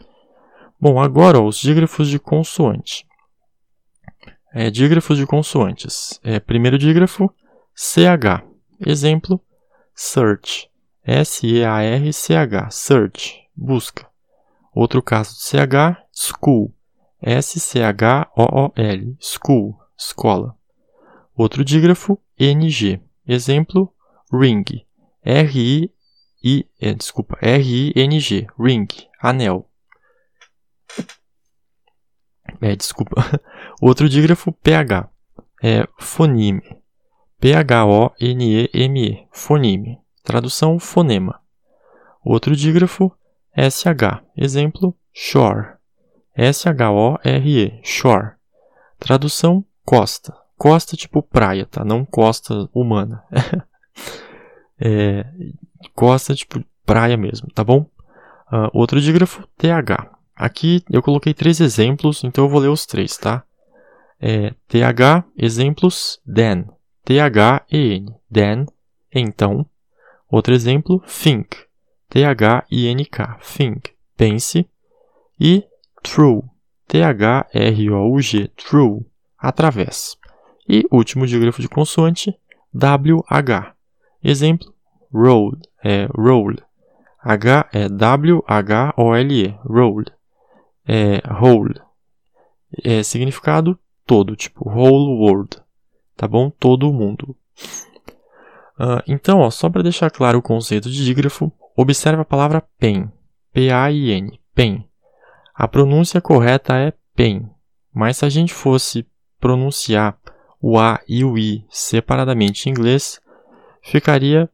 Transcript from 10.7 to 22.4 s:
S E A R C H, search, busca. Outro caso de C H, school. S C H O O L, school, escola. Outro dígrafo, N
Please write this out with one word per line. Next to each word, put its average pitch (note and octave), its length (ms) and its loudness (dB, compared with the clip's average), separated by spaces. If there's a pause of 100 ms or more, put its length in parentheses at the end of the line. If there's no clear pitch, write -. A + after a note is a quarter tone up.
S B2+ 420 -2
E A#2 180 2
A A2 180 -2
R A#2 300 -2
C - 220 -4
H, G#2+ 360 -2
search, - 840 -2
busca. - 540 -8 (680)
Outro A#2+ 260 0
caso A2 360 -4
de - 60 -18
C - 140 -4
H, C#3+ 560 0
school. - 600 -2 (460)
S B2 380 -2
C B2 240 -2
H A2+ 540 0
O C3+ 300 2
O C3 100 -8
L, G#2+ 420 -4
school, G#2+ 600 -2 (180)
escola. A2 600 -4 (800)
Outro A#2 300 -2
dígrafo, E3+ 540 2 (200)
N C#3+ 300 2